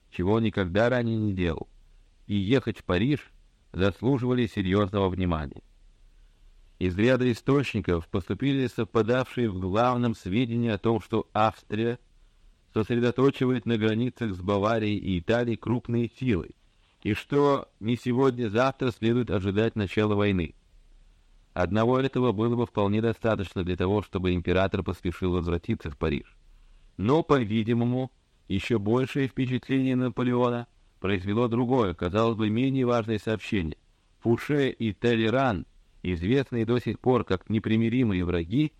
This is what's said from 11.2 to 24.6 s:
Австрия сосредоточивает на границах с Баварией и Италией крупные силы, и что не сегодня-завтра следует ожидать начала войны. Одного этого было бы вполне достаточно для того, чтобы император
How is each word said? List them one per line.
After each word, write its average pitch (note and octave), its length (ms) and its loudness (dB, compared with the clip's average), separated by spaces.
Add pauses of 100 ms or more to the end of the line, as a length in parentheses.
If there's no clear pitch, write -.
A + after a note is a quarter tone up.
Австрия A2 640 -2 (760)
сосредоточивает B2 920 2
на A#2 140 0
границах A2 560 -2
с F2 40 -10
Баварией G#2 580 0
и F#2 200 -2
Италией A#2 400 0
крупные A#2 500 -2 (120)
силы, A2+ 320 0 (500)
и G#2 140 0
что C#3+ 520 2 (120)
не A2+ 160 -2
сегодня-завтра B2 960 0
следует A#2 400 0
ожидать G2 440 0
начала G#2+ 380 0
войны. G2+ 400 0 (1000)
Одного A2 440 2
этого B2+ 320 0
было A2+ 240 0
бы A#2+ 120 0
вполне G#2 340 0
достаточно G#2+ 640 -2
для F2 120 -2
того, G2 280 0
чтобы F2+ 320 -2
император F#2 480 0